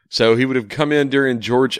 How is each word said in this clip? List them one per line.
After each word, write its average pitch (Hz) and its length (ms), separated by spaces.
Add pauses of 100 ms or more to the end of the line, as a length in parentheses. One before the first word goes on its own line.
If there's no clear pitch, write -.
So 113 280
he 127 100
would 131 100
have 110 120
come 147 240
in 143 180
during 131 300
George 123 400